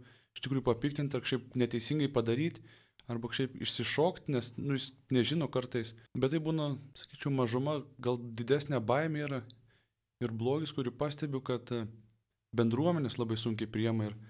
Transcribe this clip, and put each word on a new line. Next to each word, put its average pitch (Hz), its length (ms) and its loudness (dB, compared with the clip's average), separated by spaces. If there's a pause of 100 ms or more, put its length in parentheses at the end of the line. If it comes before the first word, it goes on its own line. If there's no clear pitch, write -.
(360)
iš - 100 -8
tikrųjų 131 200 0
papiktinti 139 520 2
ar 117 80 -4
kažkaip - 340 -2
neteisingai 123 540 2
padaryt, 123 480 2 (500)
arba 117 200 -4
kažkaip - 340 -2
išsišokt, - 640 0
nes, 123 240 0
nu, 139 220 0
jis - 140 -6 (200)
nežino 127 400 4
kartais. 123 440 -4 (200)
Bet 131 160 2
tai 165 120 2
būna, 151 320 0 (200)
sakyčiau, - 400 -4
mažuma, 131 460 2 (180)
gal 123 220 0
didesnė 120 580 0
baimė 147 460 0
yra 139 160 -4 (840)
ir 117 80 0
blogis, 131 440 0
kurį 123 200 -2
pastebiu, 143 480 -2
kad, 120 300 -4
e, 113 140 -2 (680)
bendruomenės 123 640 4
labai 113 200 0
sunkiai 110 280 -2
priima 110 440 0
ir, 107 40 -12 (140)